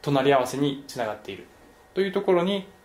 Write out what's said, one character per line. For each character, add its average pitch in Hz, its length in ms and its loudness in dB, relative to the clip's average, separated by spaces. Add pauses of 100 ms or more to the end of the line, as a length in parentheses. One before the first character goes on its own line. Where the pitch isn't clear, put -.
隣 139 260 2
り 143 60 6
合 135 60 6
わ 123 80 0
せ 127 100 -8
に 139 300 -2
つ - 100 -12
な 120 80 -2
が 107 80 -6
っ 104 40 -10
て - 140 -16
い 95 60 -12
る - 80 -18 (480)
と 185 80 -2
い 196 80 0
う - 20 -8
と 196 120 -2
こ 190 100 2
ろ 175 100 4
に 196 240 -2 (180)